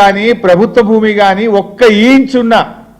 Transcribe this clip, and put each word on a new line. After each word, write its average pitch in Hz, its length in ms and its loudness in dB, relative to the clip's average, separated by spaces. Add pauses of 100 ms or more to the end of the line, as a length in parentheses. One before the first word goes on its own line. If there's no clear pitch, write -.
కానీ, 202 320 0
ప్రభుత్వ 196 500 0
భూమి 214 400 0
కానీ 196 240 0 (140)
ఒక్క - 220 -6 (260)
ఇంచ్ 262 340 2
ఉన్నా 226 180 0 (400)